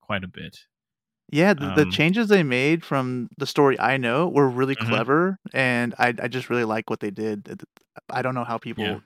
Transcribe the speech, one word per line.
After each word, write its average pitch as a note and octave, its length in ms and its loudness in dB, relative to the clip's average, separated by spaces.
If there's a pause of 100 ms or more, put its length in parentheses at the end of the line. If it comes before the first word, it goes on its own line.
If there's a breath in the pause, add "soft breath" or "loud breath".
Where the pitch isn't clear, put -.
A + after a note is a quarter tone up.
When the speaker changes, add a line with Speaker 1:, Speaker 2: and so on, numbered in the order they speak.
Speaker 1:
quite F#2+ 240 -6
a F3+ 40 -12
bit. - 300 -18 (720)
Speaker 2:
Yeah, F3+ 240 4
the, C#3 220 -4
the D3+ 60 6
Speaker 1:
Um, F2+ 100 2
Speaker 2:
changes F#3+ 360 2
they G3 140 6
made C#3+ 420 2
from B2+ 440 -2 (100)
the C#3 80 -6
story C#3 320 4
I C3 200 0
know C3 300 0
were C#3+ 200 4
really C3 260 0
Speaker 1:
Mm-hmm. A2+ 140 -4
Speaker 2:
clever, C#3 500 0 (160)
and B2 420 0
I, B2 240 2
I B2 60 -4
just B2 240 -6
really A#2+ 140 0
like A2 260 -4
what A2 80 -4
they G#2+ 140 -6
did. G#2+ 340 -6
It, - 160 -14 (480)
I B2 120 -4
don't B2+ 120 -4
know B2 100 -4
how A#2 140 -6
people A2 260 -8
Speaker 1:
Yeah. G2+ 220 -4